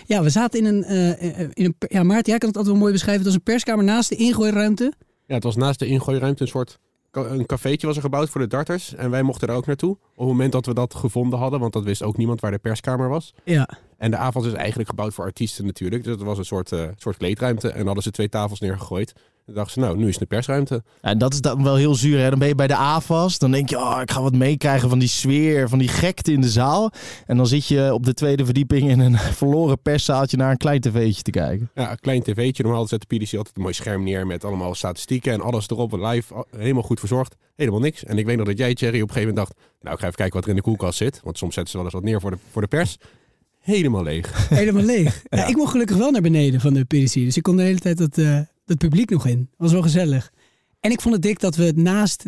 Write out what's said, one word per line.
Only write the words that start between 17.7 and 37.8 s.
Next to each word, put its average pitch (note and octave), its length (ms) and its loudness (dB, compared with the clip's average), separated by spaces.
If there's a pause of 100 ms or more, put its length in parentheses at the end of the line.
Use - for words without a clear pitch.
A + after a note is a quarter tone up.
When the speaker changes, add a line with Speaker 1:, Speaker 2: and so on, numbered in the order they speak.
Speaker 2:
En G2+ 140 -6
hadden G2 180 -2
ze A2 80 -6
twee G#2 180 -2
tafels G#2 300 -4
neergegooid. F#2+ 540 -6 (320)
En - 80 -20
dachten G#2 200 -6
ze, B2+ 60 -6
"Nou, G2+ 180 0
nu A2 100 2
is G2 60 2
het - 80 -4
een F#2 60 -4
persruimte." C3 560 -2 (180)
Speaker 3:
En A2 160 0
dat B2+ 160 2
is C#3 80 -2
dan C3+ 220 0
wel C#3 120 4
heel C#3+ 200 4
zuur, C#3+ 240 2
hè? C3 100 4
Dan C3+ 100 2
ben C#3+ 80 4
je D3 80 2
bij C3+ 120 2
de C3+ 80 2
afas. E3 640 2
Dan C3 120 4
denk C3+ 180 2
je, C#3 80 -2
"Oh, B2 240 -2
ik B2+ 100 -4
ga C3 100 0
wat C3 140 2
meekrijgen C3+ 540 2
van B2+ 100 4
die B2 80 2
sfeer, C#3 600 2
van C3 100 2
die B2+ 80 4
gekte E3 440 0
in C#3 100 4
de B2+ 80 4
zaal." C#3+ 420 2 (340)
En A#2+ 120 0
dan B2+ 100 4
zit C3+ 200 0
je C3+ 260 2
op A#2+ 120 0
de C3 80 2
tweede C#3 320 0
verdieping C3+ 440 2
in B2+ 100 6
een B2 180 6 (120)
<laughs> - 100 -4
verloren C#3+ 420 2
perszaaltje C#3 560 0
naar C3 140 2
een C3+ 60 2
klein D3 240 2
tv'tje A2 400 0
te - 100 -6
kijken. F#2 440 -2
Speaker 2:
Ja, B2 160 -6
een A#2 80 -10
klein C3 240 0
tv'tje. A#2+ 400 -2
Normaal A2+ 240 0
zet A2 200 -4
de A#2 100 -2
P - 80 0
D - 40 -10
C - 60 -8
altijd G#2 200 -8
een G2 60 -6
mooi F2+ 120 -4
scherm F#2+ 300 -4
neer F#2+ 240 -2
met F2 180 -6
allemaal F#2 300 -4
statistieken A#2+ 580 -4
en G#2 80 -2
alles A2 280 -4
erop, A2+ 220 -4
live, A2 440 -4
a-, B2 80 -10 (140)
helemaal A#2+ 260 0
goed - 160 -2
verzorgd. B2+ 360 -4 (200)
Helemaal A2 240 0
niks. D3 240 -2